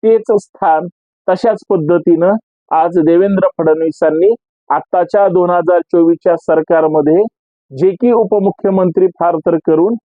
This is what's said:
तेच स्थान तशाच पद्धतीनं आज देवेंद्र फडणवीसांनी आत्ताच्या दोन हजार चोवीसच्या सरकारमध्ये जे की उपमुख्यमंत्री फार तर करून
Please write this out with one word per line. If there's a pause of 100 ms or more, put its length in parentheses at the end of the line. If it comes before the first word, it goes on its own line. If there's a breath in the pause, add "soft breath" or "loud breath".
तेच (100)
स्थान (420)
तशाच (120)
पद्धतीनं (400)
आज
देवेंद्र (100)
फडणवीसांनी (340)
आत्ताच्या
दोन
हजार
चोवीसच्या
सरकारमध्ये (540)
जे
की
उपमुख्यमंत्री
फार
तर
करून (200)